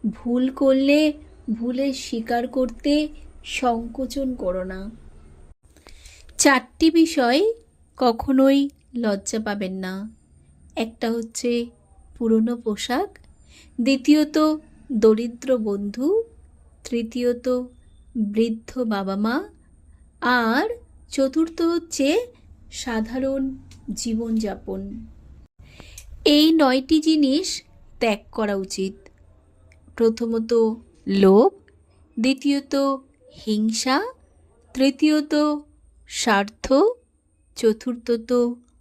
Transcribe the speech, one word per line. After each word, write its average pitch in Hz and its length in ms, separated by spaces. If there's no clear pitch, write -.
ভুল 240 400
করলে 269 460
ভুলের 247 460
স্বীকার 233 500
করতে 254 440
সংকোচন 254 760
করো 185 300
না। 190 160
চারটি 277 520
বিষয় 311 500
কখনোই 269 600
লজ্জা 214 440
পাবেন 202 420
না। 185 120
একটা 240 340
হচ্ছে 233 400
পুরনো 226 500
পোশাক, 247 480
দ্বিতীয়ত 294 580
দরিদ্র 233 540
বন্ধু, 208 500
তৃতীয়ত 240 640
বৃদ্ধ 226 400
বাবা 196 360
মা, 233 120
আর 247 240
চতুর্থ 294 480
হচ্ছে 330 380
সাধারণ 254 600
জীবনযাপন। 220 840
এই 302 120
নয়টি 269 400
জিনিস 311 460
ত্যাগ 214 220
করা 208 240
উচিত। 190 380
প্রথমত 226 580
লোভ, 202 280
দ্বিতীয়ত 269 580
হিংসা, 220 640
তৃতীয়ত 294 600
স্বার্থ, 202 560
চতুর্থত 226 760